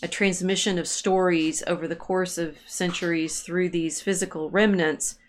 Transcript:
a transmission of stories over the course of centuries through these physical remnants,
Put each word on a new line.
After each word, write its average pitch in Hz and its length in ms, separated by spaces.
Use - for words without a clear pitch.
a 170 60
transmission 185 680
of 165 100
stories 180 800
over 165 200
the 165 100
course 185 420
of 165 180
centuries 170 720
through 180 280
these 165 320
physical 175 500
remnants, 180 680